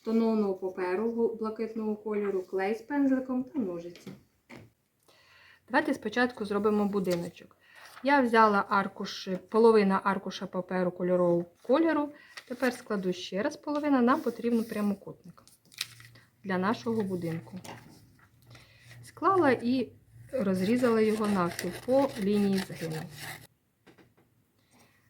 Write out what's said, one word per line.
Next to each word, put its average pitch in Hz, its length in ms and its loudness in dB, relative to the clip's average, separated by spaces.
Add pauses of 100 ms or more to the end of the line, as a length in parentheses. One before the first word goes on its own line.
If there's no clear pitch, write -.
тонованого 220 500 2
паперу 185 580 -2
гу-, 226 240 0
блакитного 220 600 -6
кольору, 202 480 -2
клей 190 320 -2
з 220 60 -8
пензликом 262 640 0
та - 160 -8
ножиці. 175 520 -8 (1600)
Давайте 302 200 2
спочатку 247 520 -2
зробимо 208 400 0
будиночок. 180 720 -4 (460)
Я 277 180 4
взяла 220 480 4
аркуш, 196 600 -4 (200)
половина 220 540 6
аркуша 196 420 -4
паперу 180 460 -4
кольорового 175 540 2 (160)
кольору. 302 520 2 (340)
Тепер 247 260 -2
складу 190 400 -4
ще 185 280 -6
раз 294 160 -4
половина, 294 440 0
нам 262 200 4
потрібен 233 420 -2
прямокутник 202 800 -6 (1000)
для 190 140 -2
нашого 220 440 -2
будинку. 175 580 -6 (1400)
Склала 339 480 2
і 240 380 0 (420)
розрізала 220 680 2
його 214 260 2
навпіл 180 440 0 (140)
по 262 240 2 (100)
лінії 202 380 2
згину. 160 440 -6 (2000)